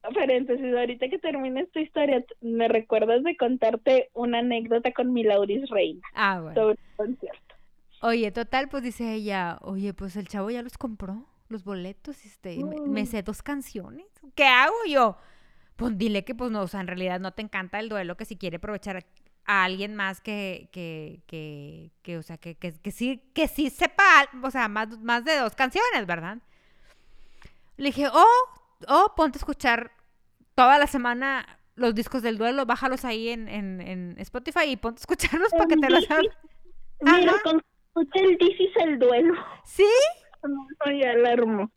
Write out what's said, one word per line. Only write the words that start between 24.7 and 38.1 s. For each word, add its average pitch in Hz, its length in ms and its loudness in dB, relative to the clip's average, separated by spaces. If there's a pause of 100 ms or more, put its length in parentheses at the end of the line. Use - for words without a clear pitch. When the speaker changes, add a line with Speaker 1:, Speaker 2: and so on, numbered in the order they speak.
Speaker 2:
más 233 240 -2
de 311 140 0
dos 233 160 -2
canciones, 277 520 0
¿verdad? 170 320 -6 (1400)
Le 277 100 -6
dije, 277 220 0
"O, 311 160 6 (640)
o 359 280 4
ponte 294 220 0
a - 20 -12
escuchar 240 520 -2 (640)
toda 262 240 8
la 285 80 6
semana 254 720 -4 (160)
los 233 200 0
discos 233 280 -4
del 226 160 -2
duelo, 254 280 0
bájalos 254 380 -2
ahí 226 240 -6
en, 226 200 -8
en, 190 340 -8
en 180 360 -10
Spotify 254 500 -4
y 254 80 -2
ponte 233 240 -8
a - 20 -16
escucharlos 349 520 0
para 330 140 4
que 320 80 4
te 269 140 4
los 339 140 6
Speaker 1:
Con - 60 -8
Speaker 2:
hab-". 311 140 4
Speaker 1:
Dify. 440 120 -4 (640)
Mira, 339 320 6
Speaker 2:
Ajá. 359 100 2
Speaker 1:
con 320 200 0 (320)
escucha 339 300 0